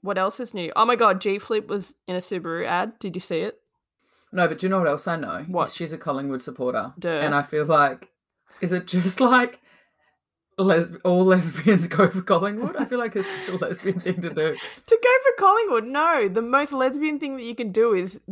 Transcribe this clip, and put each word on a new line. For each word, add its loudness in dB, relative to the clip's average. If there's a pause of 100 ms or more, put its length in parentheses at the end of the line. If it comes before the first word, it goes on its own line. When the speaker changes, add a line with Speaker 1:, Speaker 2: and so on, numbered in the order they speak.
Speaker 1:
what -4
else -2
is -10
new? -6
Oh 6
my 4
God, 4
G 0
Flip -4
was -6 (100)
in -6
a -2
Subaru -6
ad. -4
Did -8
you -6
see -4
it? -6 (680)
Speaker 2:
No, 2
but -4
do -2
you 2
know 2
what 2
else -2
I -2
know? -8
Speaker 1:
What? -2
Speaker 2:
Is -16
she's -8
a -10
Collingwood -6
supporter. -6
Speaker 1:
Duh. -4
Speaker 2:
And -2
I 0
feel -2
like, 2 (520)
is -2
it -4
just 0
like 4 (1000)
les-, 2
all 4
lesbians 4
go 4
for -4
Collingwood? 0
I -2
feel -4
like -4
it's -4 (160)
such -8
a -6
lesbian -4
thing -4
to -6
do. -2 (160)
Speaker 1:
<laughs> -20
To 4
go 4 (120)
for 2
Collingwood? 4
No. 2
The -2
most 0
lesbian 0
thing -6
that -10
you -8
can -6
do 4
is -4 (120)